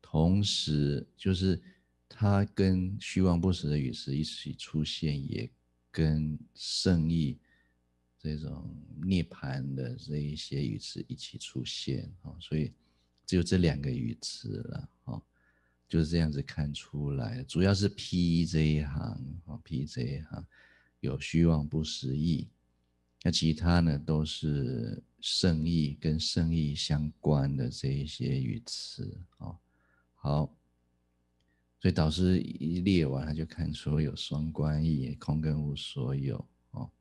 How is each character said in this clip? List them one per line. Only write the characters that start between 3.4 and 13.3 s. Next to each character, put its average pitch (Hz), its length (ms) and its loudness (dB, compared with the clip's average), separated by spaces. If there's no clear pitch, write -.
不 92 100 4
实 76 200 0
的 73 80 4
语 65 120 0
词 67 240 -6
一 76 80 0
起 76 300 -6
出 78 320 -2
现， 73 420 -2
也 - 240 -6
跟 78 480 2
圣 82 560 2
意 78 280 2
这 76 180 -6
种 73 320 -10
涅 90 200 2
槃 67 420 -6
的 62 220 -6
这 73 220 -6
一 73 180 -4
些 - 260 -6
语 55 140 -2
词 - 320 -10
一 127 60 -8
起 - 240 -14
出 - 260 -8
现， - 560 -6
哦， 76 180 -14
所 80 200 -4
以 73 120 -2
只 92 120 0